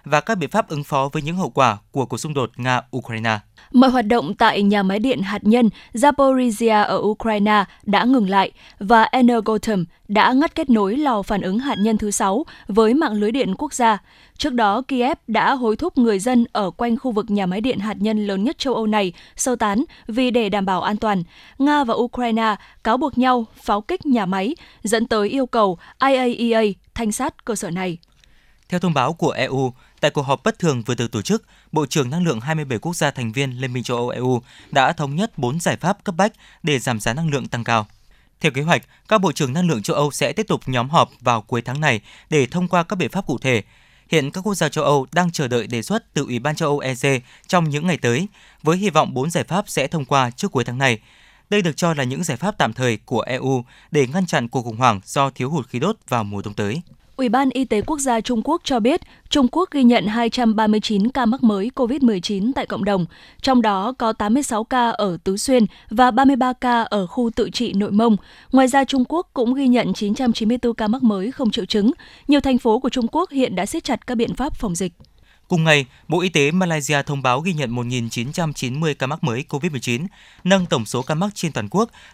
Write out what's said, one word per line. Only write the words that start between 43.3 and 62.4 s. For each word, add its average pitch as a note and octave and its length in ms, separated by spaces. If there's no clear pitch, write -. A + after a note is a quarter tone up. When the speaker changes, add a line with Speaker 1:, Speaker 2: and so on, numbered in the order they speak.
Speaker 1:
thể. B2 240
Hiện C#3+ 220
các F#3 160
quốc G#3 80
gia E3 140
châu D3+ 160
Âu C#3 280
đang F3 180
chờ D3 180
đợi A#2+ 180
đề A#2 160
xuất - 320
từ C#3+ 100
Ủy A#2+ 140
ban D3+ 180
châu D#3+ 120
Âu C#3+ 100
E C3 160
C C3 280
trong E3+ 220
những D3 180
ngày F3 120
tới, B2+ 280
với D#3 140
hy G3 140
vọng D3 240
bốn C3 160
giải D#3 140
pháp F#3+ 240
sẽ C#3 180
thông D3 180
qua C3 260
trước G3 220
cuối B2 120
tháng B2 140
này. C3 200
Đây G#3 120
được E3 140
cho E3 180
là C#3+ 100
những C3+ 200
giải C#3+ 120
pháp G#3 220
tạm A#2+ 140
thời B2 240
của A2+ 240
E - 160
U B2+ 280
để C#3+ 160
ngăn F3 200
chặn B2 220
cuộc B2+ 140
khủng A2+ 140
hoảng A2+ 280
do C#3 260
thiếu B2+ 200
hụt D#3 180
khí B2 100
đốt F#3 180
vào A#2 160
mùa G2+ 200
đông G#2 100
tới. G#2+ 280
Speaker 2:
Ủy C4 120
ban C4 220
Y C4 140
tế A3 160
Quốc D4+ 180
gia B3+ 220
Trung A3 240
Quốc D#4+ 200
cho B3 160
biết, C4+ 200
Trung C#4 240
Quốc F4 180
ghi C#4+ 120
nhận A#3 240
hai A#3 240
trăm A3+ 260
ba A3 100
mươi G#3+ 140
chín G#3 300
ca B3+ 160
mắc A#3+ 160
mới G#3 280
covid C4+ 320
mười A3 180
chín G3+ 320